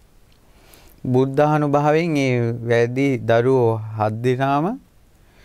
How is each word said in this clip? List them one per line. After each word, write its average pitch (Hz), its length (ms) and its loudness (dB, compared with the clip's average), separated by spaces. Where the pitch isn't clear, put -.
බුද්ධානුභාවයෙන් 147 1080 0
ඒ 123 360 0
වැඩි 120 680 0
දරුවෝ 117 580 2
හත් 110 360 -4
දෙනාම 135 680 -2